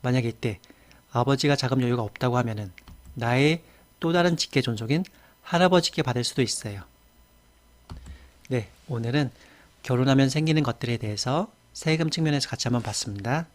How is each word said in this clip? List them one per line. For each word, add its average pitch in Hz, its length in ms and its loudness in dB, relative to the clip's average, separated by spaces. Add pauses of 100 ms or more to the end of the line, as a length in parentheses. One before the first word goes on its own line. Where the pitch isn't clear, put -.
만약에 123 260 2
이때 110 320 -4 (500)
아버지가 135 460 2
자금 131 260 0
여유가 120 200 0
없다고 120 340 -2
하면은 107 340 -2 (440)
나의 135 480 2 (360)
또 165 140 0
다른 175 240 4
직계 - 240 -2
존속인 117 440 -2 (380)
할아버지께 175 600 2
받을 123 200 -2
수도 131 200 -2
있어요. 101 400 -4 (1700)
네, 123 200 -2 (200)
오늘은 123 420 -2 (520)
결혼하면 131 460 4
생기는 156 340 2
것들에 120 360 -2
대해서 123 520 -2 (220)
세금 160 380 0
측면에서 151 380 0
같이 - 200 -6
한번 120 140 0
봤습니다. 113 720 -4